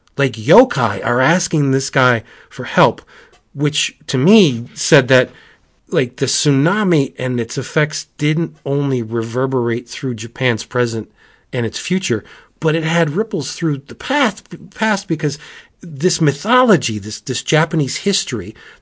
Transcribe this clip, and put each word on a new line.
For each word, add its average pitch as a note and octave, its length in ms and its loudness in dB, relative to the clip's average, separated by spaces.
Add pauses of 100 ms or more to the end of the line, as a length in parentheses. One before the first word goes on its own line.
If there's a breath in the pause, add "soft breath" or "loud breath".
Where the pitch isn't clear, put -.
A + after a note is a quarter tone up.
(180)
Like, C#3 160 -2
yokai A#2 720 2
are A#2+ 160 0
asking D3 500 0
this C3+ 180 0
guy B2 340 2 (260 loud breath)
for - 140 -12
help, B2+ 380 2 (520 soft breath)
which D3 440 -4 (100)
to C#3 100 -2
me C#3+ 560 4
said B2+ 360 2
that, B2+ 200 4 (600 soft breath)
like, C3+ 280 -2
the C3+ 80 -2
tsunami D3+ 960 2
and B2+ 200 -2
its A2+ 180 -6
effects D3+ 480 -4 (120)
didn't D#3 480 -2
only C#3 380 0
reverberate A#2 840 -2
through B2+ 280 -6
Japan's A#2 500 -4
present A2+ 460 -4 (420 soft breath)
and A#2+ 120 -2
its G#2+ 120 -6
future, F3+ 460 -2 (360 loud breath)
but D#3 160 0
it E3 80 -2
had D#3+ 280 0
ripples F3+ 440 -4
through D#3 220 -2
the - 180 -16
past, - 760 -4
past G#3+ 360 -2
because D#3 300 -2 (440 loud breath)
this E3 400 -2
mythology, D#3+ 800 2
this, G2+ 200 -10
this - 220 -6
Japanese D#3 560 0
history, A2 560 -4 (280 loud breath)